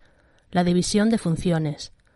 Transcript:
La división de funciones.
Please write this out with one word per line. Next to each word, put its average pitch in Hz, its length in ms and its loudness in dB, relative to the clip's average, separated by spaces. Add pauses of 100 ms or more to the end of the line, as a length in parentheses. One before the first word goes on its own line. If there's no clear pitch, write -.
(500)
La 180 140 2
división 180 460 2
de 220 80 2
funciones. 160 760 -2 (240)